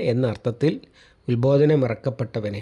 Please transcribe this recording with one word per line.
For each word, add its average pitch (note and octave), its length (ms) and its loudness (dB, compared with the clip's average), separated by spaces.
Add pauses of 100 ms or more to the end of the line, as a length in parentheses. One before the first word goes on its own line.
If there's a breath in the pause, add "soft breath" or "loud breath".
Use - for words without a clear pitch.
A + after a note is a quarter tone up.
എന്ന B2+ 220 2
അർത്ഥത്തിൽ A#2+ 480 -2 (540 soft breath)
ഉത്ബോധനമിറക്കപ്പെട്ടവനെ. B2 1300 0